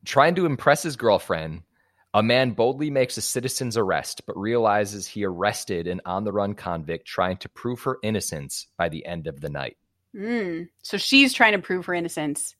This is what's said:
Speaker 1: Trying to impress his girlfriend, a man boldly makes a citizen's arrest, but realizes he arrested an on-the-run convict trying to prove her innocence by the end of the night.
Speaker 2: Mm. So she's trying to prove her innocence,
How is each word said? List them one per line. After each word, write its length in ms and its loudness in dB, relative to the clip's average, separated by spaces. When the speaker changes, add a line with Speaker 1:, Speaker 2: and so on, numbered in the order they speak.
Speaker 1:
Trying 300 6
to 100 2
impress 380 4
his 120 -4
girlfriend, 680 0
a 100 4
man 280 4
boldly 380 0
makes 280 0
a 40 -6
citizen's 560 -4
arrest, 480 -2
but 120 -8
realizes 720 2
he 180 -6
arrested 640 -2
an 180 -4
on-the-run 500 -2
convict 520 -6
trying 300 0
to 120 -14
prove 340 -8
her 200 -2
innocence 640 -4
by 120 0
the 160 -10
end 220 -8
of 140 -10
the 80 -6
night. 280 -8
Speaker 2:
Mm. 540 -6
So 160 -6
she's 360 6
trying 200 6
to 60 2
prove 280 -4
her 60 -2
innocence, 680 -4